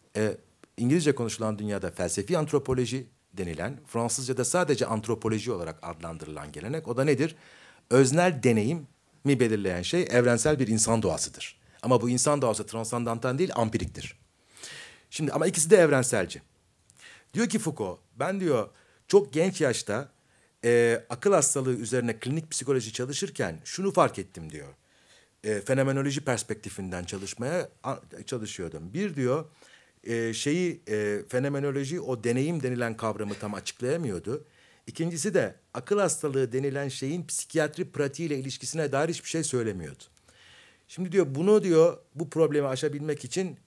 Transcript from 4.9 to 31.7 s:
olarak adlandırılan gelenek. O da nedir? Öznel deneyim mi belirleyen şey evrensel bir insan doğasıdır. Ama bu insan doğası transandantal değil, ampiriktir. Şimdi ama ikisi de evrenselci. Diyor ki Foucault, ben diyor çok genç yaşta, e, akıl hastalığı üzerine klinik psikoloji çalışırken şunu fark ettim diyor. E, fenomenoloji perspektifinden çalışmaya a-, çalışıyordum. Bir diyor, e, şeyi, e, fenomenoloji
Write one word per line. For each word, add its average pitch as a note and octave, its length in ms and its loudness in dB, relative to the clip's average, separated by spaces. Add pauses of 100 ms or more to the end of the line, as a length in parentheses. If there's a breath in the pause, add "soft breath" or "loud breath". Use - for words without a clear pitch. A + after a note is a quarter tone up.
olarak E2+ 300 -6
adlandırılan D#2+ 720 -10
gelenek. C#3+ 360 -8
O A#2 100 -4
da C3 60 4
nedir? D3+ 320 2 (540 loud breath)
Öznel C3+ 540 6
deneyim B2+ 440 2 (360)
mi C3+ 160 4
belirleyen G2+ 420 2
şey E3+ 200 0 (100)
evrensel B2 480 4
bir B2+ 80 2
insan A2+ 340 2
doğasıdır. - 580 -4 (220 soft breath)
Ama A#2+ 200 4
bu A#2+ 80 0
insan C#3 320 2
doğası G#2+ 260 0
transandantal A#2 720 -4
değil, F#3 180 0
ampiriktir. - 640 -2 (920 loud breath)
Şimdi D3+ 220 -4
ama D#3 160 0
ikisi E3 220 0
de G#3 80 12
evrenselci. C3 640 4 (920 loud breath)
Diyor G#3+ 160 0
ki - 100 0
Foucault, G2+ 400 -4 (200)
ben F#3+ 200 -2
diyor C3+ 300 2 (380 soft breath)
çok G3 260 6
genç F3 280 2
yaşta, B2+ 480 0 (560 soft breath)
e, A#2 440 4
akıl G3 240 2
hastalığı C3+ 420 4
üzerine A#2 440 -2
klinik D#3 320 -4
psikoloji B2+ 420 -2
çalışırken B2+ 720 -4
şunu F#3+ 280 -4
fark D#3 280 4
ettim E2 320 -10
diyor. D2 160 -14 (760 soft breath)
E, G#2 180 -2
fenomenoloji C3+ 600 0
perspektifinden G2 840 -6
çalışmaya A2+ 640 -6 (140)
a-, - 160 -6 (260)
çalışıyordum. F#2 680 -8
Bir F3+ 220 -4
diyor, C#3 300 0 (580 soft breath)
e, A2+ 300 -2
şeyi, D#3+ 540 -2
e, G#2 320 0 (100)
fenomenoloji C#3 720 -2